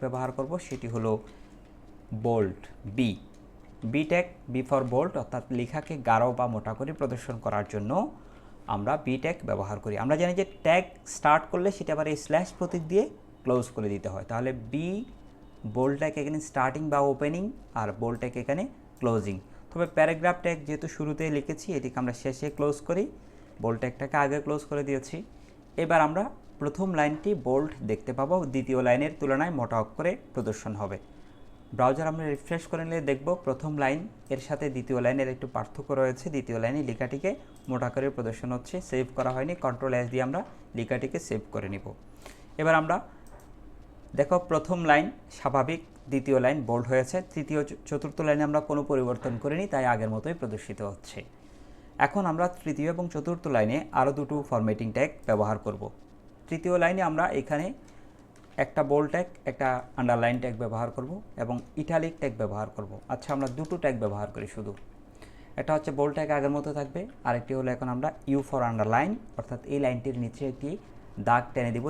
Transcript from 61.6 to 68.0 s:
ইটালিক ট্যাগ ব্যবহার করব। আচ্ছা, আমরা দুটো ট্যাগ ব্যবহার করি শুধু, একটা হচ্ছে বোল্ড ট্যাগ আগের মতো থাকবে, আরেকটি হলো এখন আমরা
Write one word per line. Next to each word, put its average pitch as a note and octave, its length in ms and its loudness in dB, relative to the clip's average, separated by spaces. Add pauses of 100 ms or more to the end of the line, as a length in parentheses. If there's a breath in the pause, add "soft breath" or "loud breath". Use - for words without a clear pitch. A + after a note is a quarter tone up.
ইটালিক E3 380 0
ট্যাগ C3+ 200 0
ব্যবহার G#2 360 -2
করব। G2+ 160 -8 (200)
আচ্ছা, - 220 -6
আমরা C3+ 140 0 (100)
দুটো D#3+ 240 -4
ট্যাগ C#3 200 4
ব্যবহার G#2 320 -2
করি G#2+ 120 -6
শুধু, G2+ 260 -8 (880 loud breath)
একটা D#3 140 0
হচ্ছে D#3 240 0
বোল্ড C#3+ 160 4
ট্যাগ D3+ 160 0
আগের C#3+ 260 4
মতো D3 220 -2
থাকবে, C#3 220 -4 (240)
আরেকটি A#2+ 300 0
হলো B2+ 160 0
এখন B2+ 240 -2
আমরা C3+ 140 0 (280)